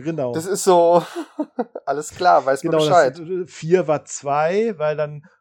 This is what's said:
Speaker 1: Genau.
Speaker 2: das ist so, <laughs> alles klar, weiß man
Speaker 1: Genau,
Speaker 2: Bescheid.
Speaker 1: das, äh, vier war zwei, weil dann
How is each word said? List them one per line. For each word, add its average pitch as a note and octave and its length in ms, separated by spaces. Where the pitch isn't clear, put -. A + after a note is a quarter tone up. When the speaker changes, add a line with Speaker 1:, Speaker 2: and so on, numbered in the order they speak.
Speaker 1:
Genau. C#3 320
Speaker 2:
das D#3+ 140
ist G3 180
so, F3 420
<laughs> - 800
alles C#3+ 240
klar, F3 340
weiß C3+ 200
man E3 80
Speaker 1:
Genau, D#3 120
Speaker 2:
Bescheid. D3+ 320
Speaker 1:
das, E3+ 120
äh, F3+ 180
vier E3+ 400
war D3 180
zwei, E3+ 720
weil D3+ 200
dann D3 280